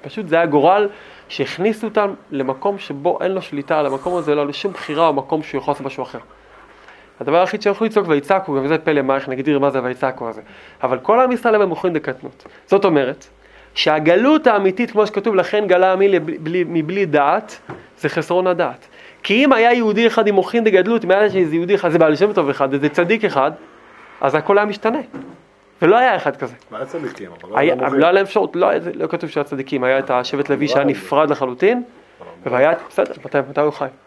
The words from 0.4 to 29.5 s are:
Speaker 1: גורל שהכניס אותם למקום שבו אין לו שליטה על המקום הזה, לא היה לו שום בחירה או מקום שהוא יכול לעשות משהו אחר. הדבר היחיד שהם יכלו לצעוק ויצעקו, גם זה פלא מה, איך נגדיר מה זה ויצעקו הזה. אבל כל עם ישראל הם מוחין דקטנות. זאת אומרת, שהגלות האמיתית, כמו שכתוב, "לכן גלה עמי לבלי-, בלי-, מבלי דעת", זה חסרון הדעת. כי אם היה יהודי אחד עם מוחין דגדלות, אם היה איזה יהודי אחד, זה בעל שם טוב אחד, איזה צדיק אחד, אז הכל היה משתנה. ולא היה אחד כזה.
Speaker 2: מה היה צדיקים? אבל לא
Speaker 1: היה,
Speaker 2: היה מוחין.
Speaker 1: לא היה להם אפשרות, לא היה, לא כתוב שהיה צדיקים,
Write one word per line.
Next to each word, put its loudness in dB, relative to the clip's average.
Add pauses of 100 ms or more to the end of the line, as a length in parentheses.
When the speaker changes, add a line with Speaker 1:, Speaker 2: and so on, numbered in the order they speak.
Speaker 1:
גורל 4 (400)
שהכניס -4
אותם -2 (160)
למקום -4
שבו -4
אין -2
לו -6
שליטה -4
על 0
המקום -4
הזה, -2
לא 0
היה -2
לו -6
שום -6
בחירה -2
או 2
מקום -4
שהוא -6
יכול -4
לעשות -6
משהו -8
אחר. -12 (1000)
הדבר 2
היחיד -2
שהם 2
יכלו -2
לצעוק 0
ויצעקו, 0
גם -2
זה 0
פלא 0
מה, 0
איך -6
נגדיר -2
מה 2
זה -2
ויצעקו -4
הזה. -10 (420)
אבל 0
כל 2
עם 2
ישראל 2
הם 2
מוחין -2
דקטנות. -8 (220)
זאת 4
אומרת, 0 (480)
שהגלות 2
האמיתית, 2
כמו 2
שכתוב, -2
"לכן 0
גלה 4
עמי 2
לבלי-, 0
בלי-, -4
מבלי -2
דעת", 0 (380)
זה -4
חסרון 0
הדעת. -2 (360)
כי 2
אם 4
היה 4
יהודי 2
אחד 2
עם 2
מוחין 0
דגדלות, 2
אם -4
היה 4
איזה 2
יהודי 2
אחד, 0
זה 2
בעל 4
שם 2
טוב 2
אחד, 0
איזה 0
צדיק 0
אחד, 0 (680)
אז 0
הכל 2
היה 2
משתנה. -4 (840)
ולא 4
היה 2
אחד -4
כזה. -10 (160)
Speaker 2:
מה -16
היה -8
צדיקים? -12 (100)
אבל -20
לא -2
Speaker 1:
היה, 2
Speaker 2:
היה -2
מוחין. 0
Speaker 1:
לא 6
היה 4
להם 2
אפשרות, -2
לא 2
היה, 0 (140)
לא -6
כתוב -6
שהיה -4
צדיקים, -6